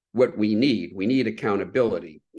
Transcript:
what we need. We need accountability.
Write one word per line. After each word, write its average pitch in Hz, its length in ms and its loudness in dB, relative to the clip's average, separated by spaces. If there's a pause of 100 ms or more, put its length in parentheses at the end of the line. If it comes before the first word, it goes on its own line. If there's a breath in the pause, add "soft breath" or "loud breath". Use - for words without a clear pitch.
(120)
what 117 240 2
we 107 180 2
need. 107 400 0
We 95 120 -2
need 127 200 2
accountability. 98 960 -2 (160)